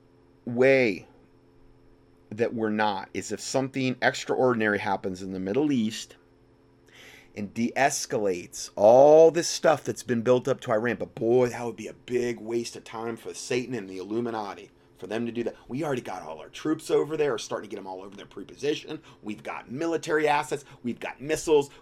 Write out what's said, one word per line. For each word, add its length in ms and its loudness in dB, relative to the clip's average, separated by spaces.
way 640 2
that 240 -2
we're 160 0
not 420 0
is 200 -6
if 80 -6
something 600 -2
extraordinary 760 2
happens 440 -4
in 100 -10
the 80 -8
Middle 320 0
East 420 -2
and 160 -10
de-escalates 1200 -2
all 560 10
this 160 -2
stuff 340 2
that's 220 -8
been 180 -2
built 240 2
up 140 -2
to 100 -8
Iran. 260 0
But 200 -10
boy, 320 4
that 160 -8
would 120 -8
be 120 -12
a 40 -12
big 460 -4
waste 380 -6
of 80 -16
time 320 -8
for 180 -14
Satan 400 -4
and 160 -10
the 80 -12
Illuminati, 720 -6
for 100 -14
them 180 -4
to 60 -8
do 100 -4
that. 140 -6
We 180 -6
already 160 -4
got 220 -12
all 160 -14
our 100 -18
troops 440 -4
over 240 0
there, 180 0
are 40 -4
starting 300 -8
to 60 -12
get 80 -12
them 60 -14
all 140 -12
over 140 -18
their 80 -16
preposition. 760 -8
We've 200 -10
got 280 -12
military 580 0
assets, 360 0
we've 160 -6
got 200 -12
missiles, 500 2